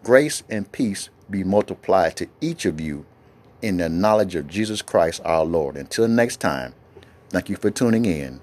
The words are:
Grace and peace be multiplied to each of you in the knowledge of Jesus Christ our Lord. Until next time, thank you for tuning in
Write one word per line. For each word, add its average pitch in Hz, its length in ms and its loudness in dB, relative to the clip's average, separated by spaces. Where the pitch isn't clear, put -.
Grace 139 460 4
and 104 220 -4
peace 107 380 -4
be 98 140 -2
multiplied 95 760 2
to - 100 -6
each 160 240 -4
of 80 140 -2
you 76 260 -8
in 101 160 -2
the 85 120 0
knowledge 98 460 2
of 73 120 -6
Jesus 107 340 -4
Christ 82 440 2
our 80 200 2
Lord. 78 300 -2
Until 69 320 -2
next 117 300 0
time, 65 360 -4
thank - 200 -4
you 98 60 -2
for 104 140 -2
tuning 113 360 2
in 69 380 -4